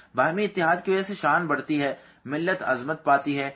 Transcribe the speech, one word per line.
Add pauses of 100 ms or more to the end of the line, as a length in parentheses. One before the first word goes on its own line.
(160)
باہمی
اتحاد (100)
کی
وجہ
سے
شان
بڑھتی
ہے، (300)
ملت
عظمت
پاتی
ہے،